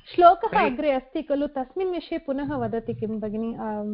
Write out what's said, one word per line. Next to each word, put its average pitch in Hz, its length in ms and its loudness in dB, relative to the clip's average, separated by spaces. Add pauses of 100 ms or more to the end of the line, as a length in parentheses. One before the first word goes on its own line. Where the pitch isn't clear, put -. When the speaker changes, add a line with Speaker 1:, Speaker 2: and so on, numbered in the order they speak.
(160)
Speaker 1:
श्लोकः 359 320 8
Speaker 2:
तर्हि 370 180 2
Speaker 1:
अग्रे 285 260 0
अस्ति 262 300 -4
खलु, 285 260 -2
तस्मिन् 294 440 -4
विषये 330 260 -6
पुनः 285 380 -4
वदति 226 380 -4
किं 220 260 -6
भगिनि? 220 340 -6
अ, 214 300 -6 (100)